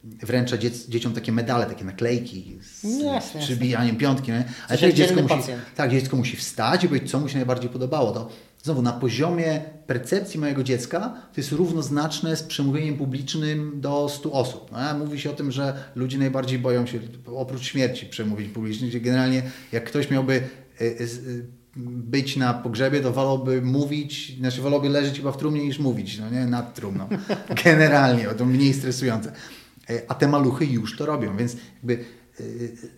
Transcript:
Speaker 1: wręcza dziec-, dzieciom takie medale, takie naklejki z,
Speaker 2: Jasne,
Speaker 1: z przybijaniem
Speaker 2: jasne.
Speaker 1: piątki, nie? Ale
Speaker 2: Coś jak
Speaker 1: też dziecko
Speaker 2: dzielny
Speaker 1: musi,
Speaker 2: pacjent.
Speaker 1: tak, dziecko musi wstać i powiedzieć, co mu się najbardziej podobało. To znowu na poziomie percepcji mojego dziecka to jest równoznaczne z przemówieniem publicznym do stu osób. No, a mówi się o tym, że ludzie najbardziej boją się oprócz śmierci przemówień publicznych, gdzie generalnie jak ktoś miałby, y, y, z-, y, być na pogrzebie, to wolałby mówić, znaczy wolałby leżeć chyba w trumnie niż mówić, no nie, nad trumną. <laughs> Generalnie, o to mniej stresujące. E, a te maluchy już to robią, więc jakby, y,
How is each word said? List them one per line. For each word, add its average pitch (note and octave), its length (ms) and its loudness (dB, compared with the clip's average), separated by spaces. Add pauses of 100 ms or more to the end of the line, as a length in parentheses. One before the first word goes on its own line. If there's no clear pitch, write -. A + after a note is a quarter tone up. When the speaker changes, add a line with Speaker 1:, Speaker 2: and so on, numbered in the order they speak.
Speaker 1:
wręcza A#2 540 -2
dziec-, A#2 320 -4
dzieciom A#2 240 -2
takie A2+ 180 -4
medale, A#2 340 2
takie - 200 -10
naklejki F#2 760 -4
z, - 220 -18 (200)
Speaker 2:
Jasne, C4 380 -2
Speaker 1:
z - 20 -4
przybijaniem B2 440 2
Speaker 2:
jasne. A2+ 120 0
Speaker 1:
piątki, C3+ 320 2
nie? A#2 60 0 (300)
Ale B2+ 100 0
Speaker 2:
Coś - 40 4
jak F3 100 8
Speaker 1:
też - 60 6
dziecko F3+ 180 6
Speaker 2:
dzielny D#3 80 6
Speaker 1:
musi, D3 180 4
Speaker 2:
pacjent. B2 200 -6 (140)
Speaker 1:
tak, C#3 160 2
dziecko C3 260 2
musi B2 200 0
wstać C#3+ 460 0
i F3 40 4
powiedzieć, C#3 240 0
co C#3 80 0
mu C#3+ 100 -2
się B2 60 -6
najbardziej B2 340 0
podobało. C3+ 420 0
To A#2 180 -6 (340)
znowu C#3+ 180 0
na A#2+ 120 4
poziomie D3+ 680 0 (260)
percepcji E3 520 -2
mojego C#3 240 0
dziecka B2+ 360 0 (340)
to D3 80 -4
jest - 100 -6
równoznaczne D#3 840 0
z D3+ 80 -6
przemówieniem D3 540 0
publicznym C#3+ 840 -2
do C#3+ 280 0
stu D3 240 -6
osób. - 380 -2
No, A2 60 -10
a D3 160 -2
mówi D3 260 -4
się D3 100 -4
o C#3 40 -6
tym, C#3+ 180 -4
że C3+ 220 -2 (220)
ludzie B2+ 220 -2
najbardziej C3 420 0
boją B2 260 2
się A#2+ 140 -6 (360)
oprócz C3 280 -6
śmierci B2+ 420 0
przemówień G#2 440 -4
publicznych, A2 400 -4
gdzie A#2+ 120 -4
generalnie B2+ 420 2 (280)
jak A2+ 120 -2
ktoś C#3 280 -2
miałby, C3+ 220 2 (480)
y, A#2 200 0
y, A#2+ 60 -4
z-, B2 200 -10
y, A#2+ 180 -8 (400)
być B2 520 -2
na B2+ 160 4
pogrzebie, C3 480 0
to C3 120 2
wolałby C3 480 2
mówić, C#3 800 -2
znaczy B2+ 220 -2
wolałby C#3 280 2
leżeć C#3 280 2
chyba C#3 140 -2
w C3 60 -6
trumnie D3+ 280 0
niż C#3 140 -2
mówić, G#2 380 0
no G#2+ 120 -8
nie, B2+ 160 0
nad A#2+ 300 -2
trumną. G2 320 -6 (260)
<laughs> - 300 -4
Generalnie, C#3+ 680 8
o A2 40 -2
to A#2 120 0
mniej C3 280 6
stresujące. A#2+ 580 -2 (580)
E, A#2 180 -2
a C3 80 -4
te D3 120 4
maluchy C#3+ 380 4
już A2+ 320 0
to D3 80 -2
robią, A2+ 320 -2
więc A#2+ 180 0 (200)
jakby, A#2+ 300 -2 (340)
y, A#2 320 -8 (260)